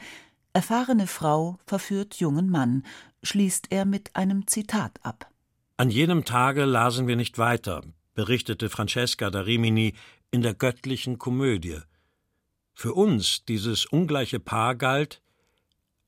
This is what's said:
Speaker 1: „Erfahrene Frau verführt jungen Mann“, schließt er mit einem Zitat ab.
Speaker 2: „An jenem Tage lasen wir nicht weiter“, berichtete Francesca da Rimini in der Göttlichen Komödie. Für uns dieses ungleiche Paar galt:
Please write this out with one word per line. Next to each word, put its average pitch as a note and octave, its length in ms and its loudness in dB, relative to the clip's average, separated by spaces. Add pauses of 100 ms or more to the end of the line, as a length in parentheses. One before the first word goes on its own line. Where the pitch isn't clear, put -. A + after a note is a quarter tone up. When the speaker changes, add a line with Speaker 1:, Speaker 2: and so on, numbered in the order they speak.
(560)
Speaker 1:
„Erfahrene A3+ 520 2
Frau D#3+ 580 0
verführt G3 500 -4
jungen E3 320 0
Mann“, C3+ 360 2 (400)
schließt - 480 0
er G3 140 0
mit G3 300 -4
einem G3 300 0
Zitat G#3 560 -4
ab. - 300 -10 (460)
Speaker 2:
„An B2 120 4
jenem D#3+ 360 4
Tage C3+ 400 2
lasen B2 420 2
wir A#2+ 80 2
nicht A#2+ 240 -2
weiter“, A2+ 420 0 (320)
berichtete A2 560 -2
Francesca A2 600 -2
da G2 100 -2
Rimini A2 540 2 (340)
in A#2+ 140 0
der A2+ 100 0
Göttlichen B2+ 640 -4
Komödie. A2+ 640 -2 (960)
Für - 180 -6
uns F3+ 520 2
dieses A2 420 -2
ungleiche C#3+ 520 0
Paar A2+ 360 -2
galt: C3+ 480 -2 (840)